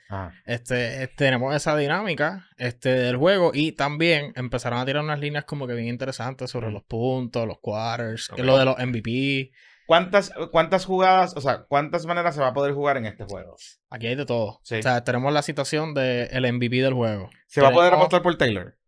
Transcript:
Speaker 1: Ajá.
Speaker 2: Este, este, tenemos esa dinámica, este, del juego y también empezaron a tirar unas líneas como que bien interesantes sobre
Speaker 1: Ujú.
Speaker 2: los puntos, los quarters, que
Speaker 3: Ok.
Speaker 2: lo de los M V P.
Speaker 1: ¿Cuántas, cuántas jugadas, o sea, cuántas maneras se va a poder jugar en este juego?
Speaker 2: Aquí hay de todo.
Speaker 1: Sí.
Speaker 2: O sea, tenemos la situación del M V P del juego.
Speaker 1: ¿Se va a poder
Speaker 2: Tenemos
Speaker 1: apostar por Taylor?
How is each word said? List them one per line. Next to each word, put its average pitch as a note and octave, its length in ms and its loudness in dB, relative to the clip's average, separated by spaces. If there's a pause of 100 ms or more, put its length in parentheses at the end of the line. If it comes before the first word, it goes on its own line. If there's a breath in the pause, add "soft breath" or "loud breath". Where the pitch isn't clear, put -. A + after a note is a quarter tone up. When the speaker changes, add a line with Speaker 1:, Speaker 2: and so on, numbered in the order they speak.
(100)
Speaker 1:
Ajá. F#2+ 220 -10 (120)
Speaker 2:
Este, A#2+ 600 -4
este, - 120 -12
tenemos C3+ 380 2
esa D3+ 220 0
dinámica, D#3+ 680 -2 (120)
este, B2 320 -4
del B2 260 2
juego F3 380 4
y D3+ 180 0
también D3 640 0
empezaron B2 420 -4
a B2+ 60 -2
tirar C#3 180 -2
unas D3+ 180 -4
líneas D3 240 -6
como C#3+ 220 -8
que A#2+ 80 -6
bien A#2 140 -4
interesantes B2+ 640 -8
sobre A#2 160 -6
Speaker 1:
Ujú. G#2 80 -6
Speaker 2:
los G2+ 100 -12
puntos, A#2+ 600 -2
los F#2+ 140 -10
quarters, A2+ 680 -6
que - 140 -8
Speaker 3:
Ok. B2+ 40 -2
Speaker 2:
lo C3 120 6
de C3 80 6
los C3 120 0
M B2+ 140 -4
V A2+ 100 -4
P. C3 480 -2 (360 soft breath)
Speaker 1:
¿Cuántas, F#3 460 4 (200)
cuántas E3+ 320 2
jugadas, F#3 520 4
o D3 40 -6
sea, B2 260 -2
cuántas D3+ 400 0
maneras E3+ 280 0
se D3 80 -4
va C3 60 2
a A#2+ 60 -2
poder C#3 200 0
jugar C#3 240 0
en A2+ 80 -6
este - 180 -12
juego? F2+ 320 -12 (340)
Speaker 2:
Aquí A#2 160 -10
hay A#2+ 80 -2
de C#3 120 -6
todo. A#2 380 -2
Speaker 1:
Sí. A#2 120 -6
Speaker 2:
O A2 60 -2
sea, A#2+ 200 0
tenemos B2 300 0
la D3 100 2
situación D3+ 520 -4
del B2+ 500 -2
M B2 140 0
V B2 120 0
P B2 120 0
del C3+ 120 2
juego. A2 360 -2 (160)
Speaker 1:
¿Se - 160 2
va C3+ 60 10
a C3 40 8
poder F3 180 8
Speaker 2:
Tenemos F3+ 160 6
Speaker 1:
apostar F3 160 2
por F3 140 2
Taylor? G#2+ 400 -2 (120)